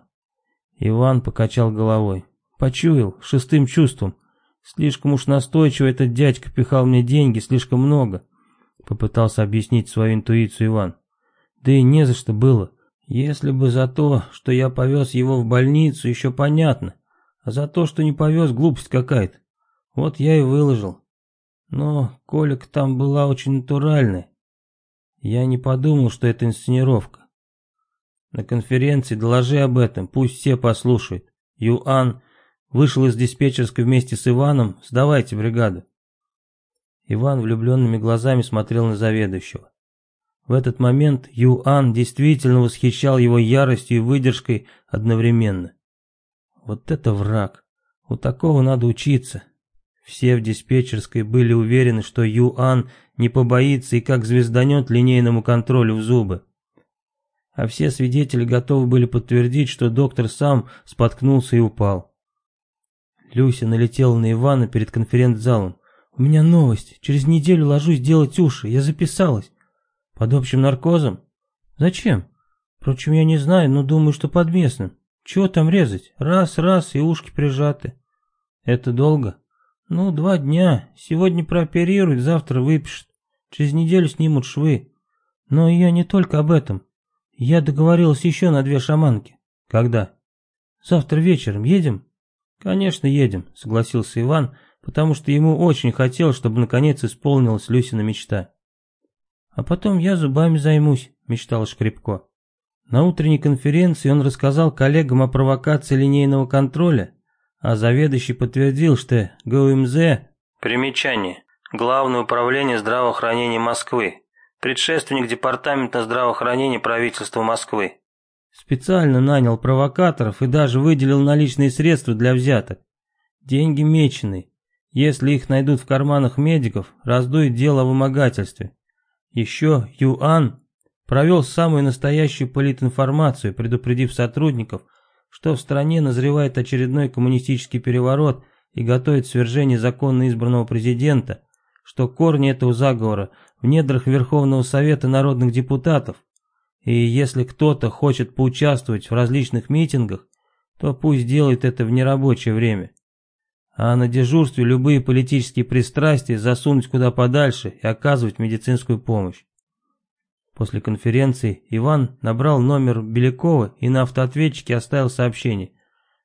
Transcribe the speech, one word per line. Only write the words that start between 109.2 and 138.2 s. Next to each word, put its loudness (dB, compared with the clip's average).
Г -2
У 4
М 2
З. 0
Примечание. -4
Главное 0
управление -2
здравоохранения -2
Москвы. -4
Предшественник -4
Департамента -4
здравоохранения -2
правительства -4
Москвы. -4
Специально 0
нанял 2
провокаторов -2
и 0
даже 0
выделил 2
наличные 2
средства 0
для 2
взяток. -2
Деньги 0
меченые. 0
Если 0
их -4
найдут 0
в -20
карманах 0
медиков, -2
раздует 0
дело 2
о 2
вымогательстве. -2
Ещё -2
Юан 0
провёл 2
самую 0
настоящую -2
политинформацию, -2
предупредив -4
сотрудников, -4
что -4
в -8
стране -2
назревает -2
очередной -2
коммунистический -2
переворот -2